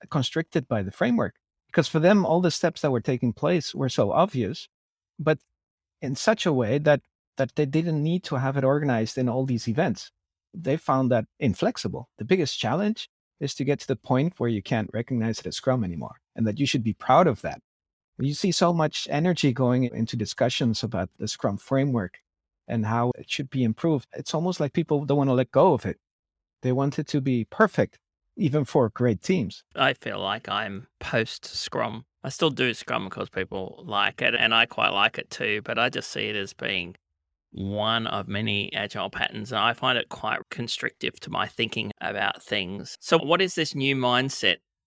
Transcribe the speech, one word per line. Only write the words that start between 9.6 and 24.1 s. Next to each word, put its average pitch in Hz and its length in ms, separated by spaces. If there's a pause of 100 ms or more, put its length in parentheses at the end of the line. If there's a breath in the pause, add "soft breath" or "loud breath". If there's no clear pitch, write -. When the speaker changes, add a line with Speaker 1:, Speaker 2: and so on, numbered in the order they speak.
Speaker 1:
events. 160 440 (420)
They 160 240
found 131 340
that 113 140 (140)
inflexible. - 800
The 107 80
biggest 165 340
challenge 190 500 (300)
is 143 160
to 143 100
get 139 140
to - 80
the 131 80
point 135 420
where 120 120
you 107 120
can't 110 320
recognize 113 460
it - 80
as 85 80
Scrum 127 280
anymore, 82 320 (200)
and 113 100
that 107 140
you 143 60
should 127 180
be 110 100
proud 165 340
of 117 140
that. 78 200 (580)
You 135 140
see 180 180
so 175 200
much 160 380
energy 156 420
going 123 340
into 113 300
discussions 117 680
about 95 340
the - 100
Scrum 104 300
framework 135 640 (480)
and 113 180
how 120 320
it - 120
should 139 200
be 131 140
improved. 127 500